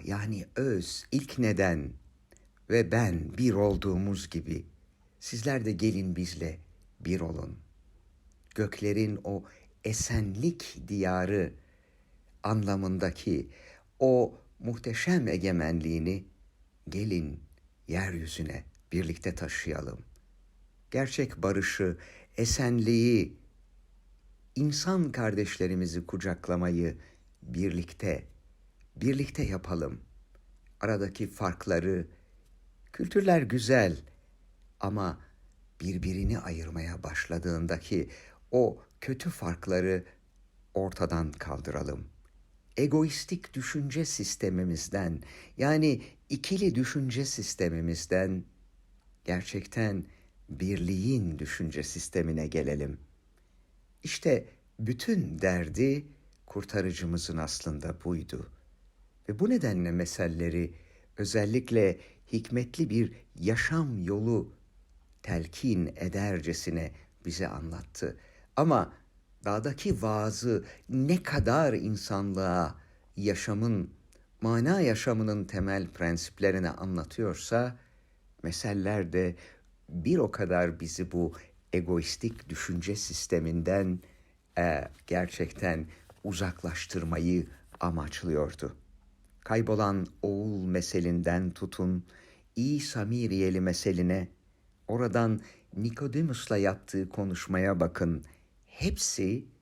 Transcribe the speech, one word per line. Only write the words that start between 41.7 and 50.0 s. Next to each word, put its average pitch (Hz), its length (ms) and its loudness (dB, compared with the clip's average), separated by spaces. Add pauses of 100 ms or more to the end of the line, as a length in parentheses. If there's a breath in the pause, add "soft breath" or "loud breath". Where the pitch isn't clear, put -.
Egoistik 151 760 2
düşünce 143 520 -2
sistemimizden, 90 1160 -2 (360 loud breath)
yani 151 440 4 (280 loud breath)
ikili 180 460 0
düşünce 131 500 0
sistemimizden 90 1160 0 (840)
gerçekten 95 800 -2 (440 loud breath)